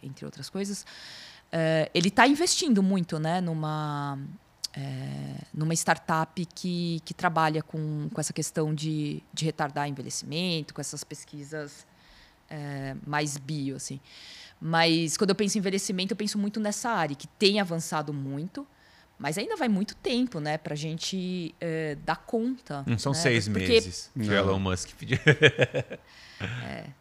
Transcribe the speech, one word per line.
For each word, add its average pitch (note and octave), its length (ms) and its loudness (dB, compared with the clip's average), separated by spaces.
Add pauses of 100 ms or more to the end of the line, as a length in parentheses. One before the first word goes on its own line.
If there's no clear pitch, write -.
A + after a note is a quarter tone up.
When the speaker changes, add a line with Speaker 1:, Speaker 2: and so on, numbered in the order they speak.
Speaker 1:
entre C3+ 220 -12
outras C#3 240 -12
coisas, G3 360 -6 (640)
é, D#3+ 420 2
ele F3 180 4
tá A#3+ 160 10
investindo C#4+ 560 4
muito, F#3 340 2
né, E3 240 2
numa, D3+ 800 -2 (560)
é, C#3 600 -8 (180)
numa D#3 200 0
startup E3 800 0
que, F3 500 -2
que - 100 -10
trabalha D#3+ 500 2
com, D3+ 500 -4
com D#3+ 80 -4
essa - 120 -4
questão D#3 420 -2
de, D3+ 480 -4 (100)
de D#3 120 -4
retardar D3 420 -2
envelhecimento, D3+ 880 -4
com D3+ 60 -8
essas C#3+ 220 -8
pesquisas, D3 840 -12 (600)
é, C#3 460 -8 (120)
mais D3 300 0
bio, C#3 400 -4
assim. C3+ 220 -10 (640)
Mas E3 560 4
quando G3 140 4
eu F#3 40 4
penso G#3 220 0
em - 20 2
envelhecimento, F#3+ 540 0
eu F#3+ 40 -4
penso G#3 200 -2
muito G#3 220 -2
nessa G#3 300 -2
área, D#3+ 260 2
que - 120 -16
tem G3+ 320 4
avançado E3 540 -2
muito, C#3+ 540 -6 (520)
mas D#3 180 -2
ainda G#4 180 -2
vai D4 140 0
muito G3+ 260 2
tempo, B3 440 0
né, D3+ 180 -2
pra D3+ 180 -6
gente, E3+ 840 -4
é, D#3+ 420 -2
dar D#3+ 220 0
conta, A3+ 640 -4
Speaker 2:
Não A#2 100 2
são C#3 160 0
Speaker 1:
né? - 60 0
Speaker 2:
seis A#2 280 4
Speaker 1:
Porque F#2+ 200 2
Speaker 2:
meses F#2+ 460 4
que B2+ 80 -4
o G#2+ 40 0
Speaker 3:
Não. G2+ 80 2
Speaker 2:
Elon G2 260 4
Musk F#2 380 0
pediu. A2+ 240 -2
<laughs> - 60 4 (1400)
Speaker 1:
É. B2+ 200 -10 (160)